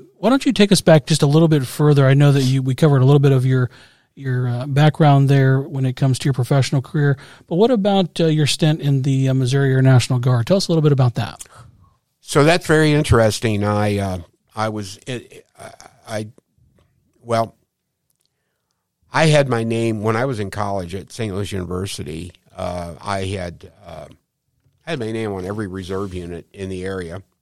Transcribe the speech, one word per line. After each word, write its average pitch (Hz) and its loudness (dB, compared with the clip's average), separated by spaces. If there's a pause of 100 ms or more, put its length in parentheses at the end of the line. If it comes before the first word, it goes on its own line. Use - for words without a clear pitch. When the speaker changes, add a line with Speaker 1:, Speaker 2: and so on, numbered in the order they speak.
(200)
Speaker 1:
why 190 0
don't 269 2
you 269 2
take 202 2
us 180 4
back 160 4
just 156 0
a 147 4
little 160 4
bit 143 0
further? 143 2
I 135 4
know 143 6
that 135 2
you, 131 0
we 131 -2
covered 143 2
a 127 4
little 143 6
bit 139 4
of 131 2
your, 127 0 (460)
your, 127 -6
uh, 123 -6
background 143 4
there 135 4
when 135 -6
it 127 -2
comes 131 0
to - -8
your 139 0
professional 135 0
career, 143 -2 (260)
but 165 -4
what 220 4
about, 196 0
uh, 170 0
your 156 2
stint 156 0
in 139 0
the, 135 0
uh, 131 0
Missouri 135 0
Air 131 2
National 131 4
Guard? 120 0
Tell 190 2
us 190 -2
a - -2
little 160 2
bit 147 4
about 127 2
that. - -8 (760)
Speaker 2:
So - 0
that's 165 2
very 156 2
interesting. 113 2
I, 104 0
uh, 95 -4 (380)
I 110 -4
was, 104 -10 (100)
I, - -14 (640)
I, 110 -10 (920)
well, 113 0 (1600)
I 151 2
had 147 2
my 113 -2
name 113 -2
when 110 -2
I 120 -2
was 127 -6
in 98 -8
college 98 -6
at 92 -14
Saint 101 -8
Louis 98 -6
University. 90 -8 (240)
Uh, 90 -10
I 98 -6
had, 90 -10 (140)
uh, 78 -18 (760)
had - -8
my 110 -8
name 113 -6
on 92 -8
every 104 -8
reserve 95 -8
unit 85 -12
in 98 -12
the 92 -10
area, 92 -10 (200)